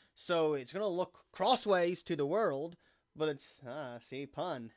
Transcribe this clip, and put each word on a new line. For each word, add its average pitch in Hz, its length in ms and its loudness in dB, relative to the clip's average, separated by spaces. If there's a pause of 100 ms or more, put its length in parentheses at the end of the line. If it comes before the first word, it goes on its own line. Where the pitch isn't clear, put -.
(160)
So 160 380 2
it's 131 180 -6
gonna 202 160 -2
look 175 420 -2
crossways 185 720 2
to 170 120 -2
the 143 100 2
world, 170 500 0 (380)
but 156 140 -2
it's, - 400 -8
ah, 123 320 -8
see, 135 260 -10
pun, 139 500 -6